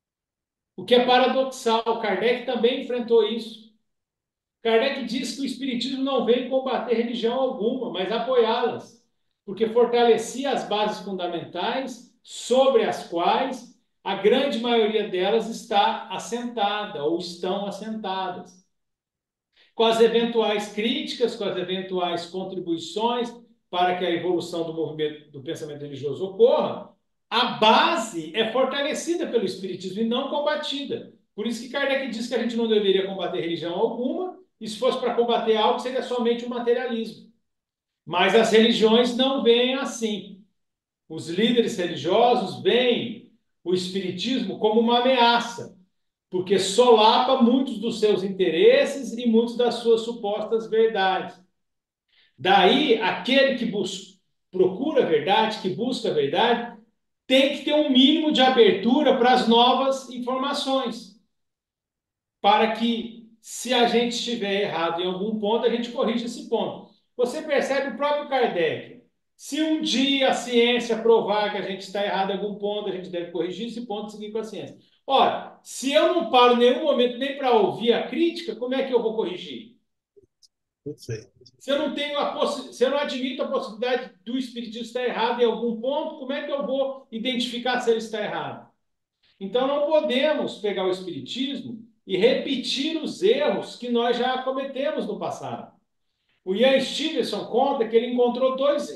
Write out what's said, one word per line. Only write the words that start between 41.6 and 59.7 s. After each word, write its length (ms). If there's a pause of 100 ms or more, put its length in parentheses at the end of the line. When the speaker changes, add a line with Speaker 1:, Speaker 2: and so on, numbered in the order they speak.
Speaker 1:
religiosos 840
veem 680 (320)
o 120
espiritismo 840
como 220
uma 200
ameaça, 800 (520)
porque 280
solapa 840
muitos 360
dos 220
seus 220
interesses 920
e 100
muitas 300
das 200
suas 260
supostas 640
verdades. 720 (1000)
Daí, 640
aquele 560
que 100
bus-, 540 (300)
procura 520
a 40
verdade, 540
que 80
busca 400
a 60
verdade, 640 (480)
tem 320
que 80
ter 80
um 160
mínimo 420
de 80
abertura 800
para 160
as 120
novas 640